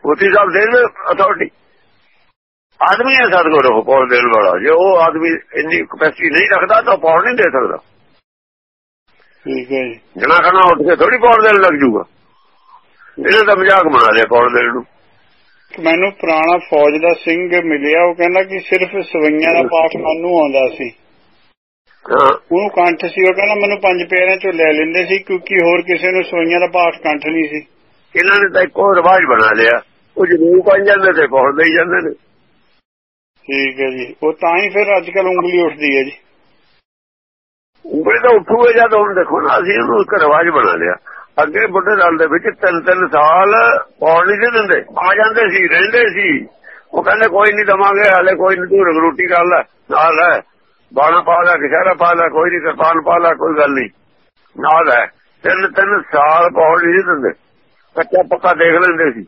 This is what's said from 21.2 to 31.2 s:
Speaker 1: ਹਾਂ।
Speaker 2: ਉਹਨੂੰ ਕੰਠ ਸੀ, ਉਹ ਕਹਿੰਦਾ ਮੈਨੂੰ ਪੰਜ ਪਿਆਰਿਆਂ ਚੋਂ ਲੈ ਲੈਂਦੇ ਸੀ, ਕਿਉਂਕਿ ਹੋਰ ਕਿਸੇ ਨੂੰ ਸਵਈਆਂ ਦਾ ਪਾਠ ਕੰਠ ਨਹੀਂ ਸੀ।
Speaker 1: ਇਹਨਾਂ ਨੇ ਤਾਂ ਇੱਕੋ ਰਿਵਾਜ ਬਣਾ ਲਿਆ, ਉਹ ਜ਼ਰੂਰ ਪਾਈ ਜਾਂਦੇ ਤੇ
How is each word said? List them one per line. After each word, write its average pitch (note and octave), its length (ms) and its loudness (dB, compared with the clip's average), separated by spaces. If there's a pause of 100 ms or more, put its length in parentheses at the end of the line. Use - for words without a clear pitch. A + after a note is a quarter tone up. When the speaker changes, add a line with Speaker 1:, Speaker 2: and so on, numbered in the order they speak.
Speaker 1:
ਹਾਂ। B2+ 280 2 (140)
Speaker 2:
ਉਹਨੂੰ G3 180 -2
ਕੰਠ F3 360 0
ਸੀ, F#3 220 0
ਉਹ F#3 60 0
ਕਹਿੰਦਾ G3+ 200 -2
ਮੈਨੂੰ G3+ 260 -4
ਪੰਜ F3+ 300 0
ਪਿਆਰਿਆਂ F#3 260 0
ਚੋਂ F#3+ 160 -6
ਲੈ D#3+ 200 0
ਲੈਂਦੇ E3 340 -2
ਸੀ, F#3+ 120 -2
ਕਿਉਂਕਿ F#3+ 360 -8 (100)
ਹੋਰ E3+ 180 0
ਕਿਸੇ F3 300 -4
ਨੂੰ F#3 120 -2
ਸਵਈਆਂ E3+ 360 -2
ਦਾ F3+ 60 0
ਪਾਠ F3 280 -2
ਕੰਠ D3+ 320 -6
ਨਹੀਂ D#3 220 -4
ਸੀ। D3+ 80 -10 (640)
Speaker 1:
ਇਹਨਾਂ G3 200 2
ਨੇ G3 160 0
ਤਾਂ F#3 80 2
ਇੱਕੋ F#3+ 340 0
ਰਿਵਾਜ F3+ 220 4 (100)
ਬਣਾ A2 240 4
ਲਿਆ, A2+ 280 2 (380)
ਉਹ F#3 80 2
ਜ਼ਰੂਰ E3+ 360 2
ਪਾਈ G3 240 2
ਜਾਂਦੇ G3 260 2
ਤੇ D#3 140 0